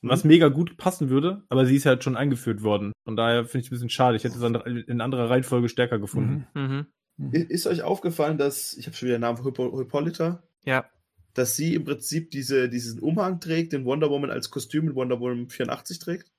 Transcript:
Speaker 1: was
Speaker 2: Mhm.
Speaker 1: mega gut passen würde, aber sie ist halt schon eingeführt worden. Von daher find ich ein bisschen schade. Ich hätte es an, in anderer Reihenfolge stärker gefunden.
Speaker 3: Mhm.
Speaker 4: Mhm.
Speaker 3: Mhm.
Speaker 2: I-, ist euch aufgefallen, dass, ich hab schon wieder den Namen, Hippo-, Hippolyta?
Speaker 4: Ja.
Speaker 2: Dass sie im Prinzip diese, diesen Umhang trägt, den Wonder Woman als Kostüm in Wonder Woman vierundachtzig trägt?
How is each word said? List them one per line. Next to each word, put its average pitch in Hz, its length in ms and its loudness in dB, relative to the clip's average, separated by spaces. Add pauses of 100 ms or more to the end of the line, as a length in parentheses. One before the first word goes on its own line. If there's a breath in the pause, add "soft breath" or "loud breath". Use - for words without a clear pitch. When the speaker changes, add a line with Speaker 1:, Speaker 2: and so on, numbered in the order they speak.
Speaker 1:
was 120 200 2
Speaker 2:
Mhm. 160 40 6
Speaker 1:
mega 160 220 10
gut 165 280 -2
passen 175 320 -2
würde, 165 400 2
aber 131 160 4
sie 131 100 6
ist 139 120 4
halt 127 160 4
schon 131 120 -2
eingeführt 120 460 -2
worden. 104 300 0 (120)
Von 110 120 -6
daher 117 300 2
find 123 180 -6
ich 123 80 -12
ein - 20 -6
bisschen 120 160 -6
schade. 123 260 4
Ich 110 80 -2
hätte 120 140 -4
es 117 60 -4
an, 117 120 2
in 120 460 -4
anderer 123 280 -2
Reihenfolge 127 380 2
stärker 120 300 0
gefunden. 131 560 -2
Speaker 3:
Mhm. 143 80 -6
Speaker 4:
Mhm. 135 240 -4 (320)
Speaker 3:
Mhm. 139 160 -8
Speaker 2:
I-, 160 60 2
ist 170 260 -4
euch 175 160 -2
aufgefallen, 165 560 -2
dass, 139 380 -2
ich 123 100 -16
hab - 100 -12
schon 127 120 -6
wieder 123 100 2
den 117 40 -2
Namen, 120 220 -2
Hippo-, 127 320 -4
Hippolyta? 165 680 -4 (220)
Speaker 4:
Ja. 131 200 0 (480)
Speaker 2:
Dass 127 220 0
sie 165 180 0
im 165 100 0
Prinzip 151 460 -6
diese, 131 400 0
diesen 117 300 -6
Umhang 180 400 0
trägt, 165 340 -2
den 135 120 -4
Wonder 143 260 2
Woman 139 180 -2
als - 220 -8
Kostüm 156 380 -2
in 135 60 -6
Wonder 123 240 -2
Woman 120 300 -4
vierundachtzig 127 480 -6
trägt? - 420 -10